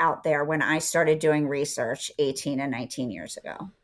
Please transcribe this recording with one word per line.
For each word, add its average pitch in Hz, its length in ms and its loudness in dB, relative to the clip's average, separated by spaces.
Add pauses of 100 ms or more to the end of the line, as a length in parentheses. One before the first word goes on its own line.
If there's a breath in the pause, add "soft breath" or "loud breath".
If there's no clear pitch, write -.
out 165 220 2
there 151 200 2
when 151 200 0
I 156 160 2
started 156 400 2
doing 151 280 4
research 135 720 -2
eighteen 135 400 0
and 139 120 -2
nineteen 127 400 -6
years 87 260 -10
ago - 320 -12 (140)